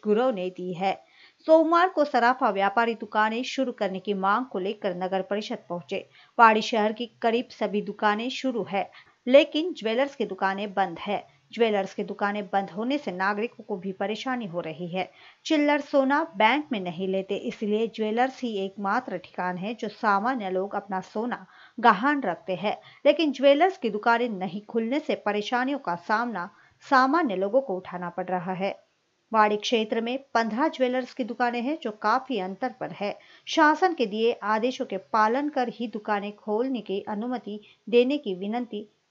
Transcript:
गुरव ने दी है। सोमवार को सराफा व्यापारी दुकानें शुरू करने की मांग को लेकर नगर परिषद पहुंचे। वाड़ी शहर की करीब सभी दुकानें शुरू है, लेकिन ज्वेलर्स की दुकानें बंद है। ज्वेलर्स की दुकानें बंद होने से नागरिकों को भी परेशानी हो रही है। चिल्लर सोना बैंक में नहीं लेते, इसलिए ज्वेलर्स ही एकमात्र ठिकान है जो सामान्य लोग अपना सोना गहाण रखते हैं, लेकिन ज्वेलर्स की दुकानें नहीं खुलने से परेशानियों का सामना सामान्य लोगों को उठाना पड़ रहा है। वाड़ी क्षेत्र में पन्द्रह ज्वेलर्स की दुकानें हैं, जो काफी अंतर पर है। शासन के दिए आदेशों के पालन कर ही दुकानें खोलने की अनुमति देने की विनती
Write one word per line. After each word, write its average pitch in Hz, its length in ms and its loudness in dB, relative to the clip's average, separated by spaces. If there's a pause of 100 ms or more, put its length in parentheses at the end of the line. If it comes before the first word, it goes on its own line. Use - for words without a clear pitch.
गुरव 220 260 2
ने 185 200 -2
दी 180 240 -10
है। 190 200 -2 (520)
सोमवार 330 420 6
को 349 160 2
सराफा 254 460 2
व्यापारी 196 440 2
दुकानें 220 500 0
शुरू 254 280 -2
करने 190 280 -4
की 202 160 -2
मांग 202 300 2
को 208 120 -6
लेकर 190 380 -4
नगर 185 260 -2
परिषद 208 460 -6
पहुंचे। 175 380 -8 (320)
वाड़ी 220 240 8
शहर 220 300 0
की 233 140 -8 (160)
करीब 233 280 0
सभी 208 320 -2
दुकानें 208 480 -2
शुरू 247 400 -4
है, 185 200 -2 (360)
लेकिन 302 480 6
ज्वेलर्स 240 400 -2
की 220 100 -2
दुकानें 196 500 -4
बंद 180 240 -2
है। - 280 -6 (260)
ज्वेलर्स 208 420 0
की 196 100 -6
दुकानें 202 420 -4
बंद 196 240 -2
होने 226 280 -4
से 220 140 -8
नागरिकों 208 520 -4
को 208 120 -6
भी 185 160 -8
परेशानी 220 540 -6
हो 170 140 -8
रही 160 280 -8
है। 180 200 -4 (360)
चिल्लर 294 360 2
सोना 285 420 2 (140)
बैंक 240 360 2
में 220 80 -2
नहीं 180 280 -6
लेते, 190 280 -2
इसलिए 220 500 -2
ज्वेलर्स 226 560 -2
ही 240 140 -4
एकमात्र 196 600 -4
ठिकान 180 400 -6
है 196 180 -6
जो 220 140 -8
सामान्य 208 600 0
लोग 190 240 -2
अपना 202 280 -6
सोना 214 440 -6 (320)
गहाण 233 420 4
रखते 185 340 -4
हैं, 180 220 -2 (300)
लेकिन 294 260 4
ज्वेलर्स 285 440 4
की 226 140 -4
दुकानें 233 400 2
नहीं 190 320 -6
खुलने 233 380 -2
से 262 160 -2
परेशानियों 240 640 -2
का 175 200 -4
सामना 214 500 -4 (360)
सामान्य 269 520 4
लोगों 202 240 2
को 208 160 -2
उठाना 180 320 -8
पड़ 175 180 -8
रहा 180 280 -2
है। 190 200 -4 (580)
वाड़ी 214 240 4
क्षेत्र 220 440 0
में 240 180 -2 (160)
पन्द्रह 233 340 0
ज्वेलर्स 254 460 -2
की 254 100 -4
दुकानें 240 380 -2
हैं, 294 200 -2
जो 226 100 -4
काफी 233 460 0
अंतर 190 420 -6
पर 160 120 -6
है। 202 240 -4 (300)
शासन 311 480 4
के 247 120 0
दिए 220 260 2 (120)
आदेशों 220 420 0
के 196 100 -6 (160)
पालन 233 360 2
कर 254 200 -2
ही 233 200 -6
दुकानें 208 460 -4
खोलने 233 460 -2
की 202 280 -4
अनुमति 214 520 -6 (280)
देने 247 300 6
की 214 160 -4
विनती 214 540 -6 (220)